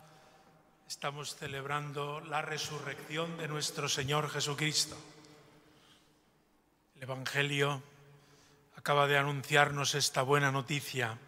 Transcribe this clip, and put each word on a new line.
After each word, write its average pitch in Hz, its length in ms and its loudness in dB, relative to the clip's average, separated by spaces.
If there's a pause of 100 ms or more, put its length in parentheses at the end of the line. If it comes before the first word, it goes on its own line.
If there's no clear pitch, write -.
(880)
estamos 143 480 -6
celebrando 147 840 -4
la 156 220 -4
resurrección 151 960 -6
de 160 100 -6
nuestro 147 400 -4
Señor 147 420 0
Jesucristo. 147 680 0 (2000)
El 131 60 -14
Evangelio 143 760 0 (960)
acaba 143 320 4
de 143 100 6
anunciarnos 143 760 4
esta 135 260 2
buena 139 300 6
noticia 131 680 -2 (100)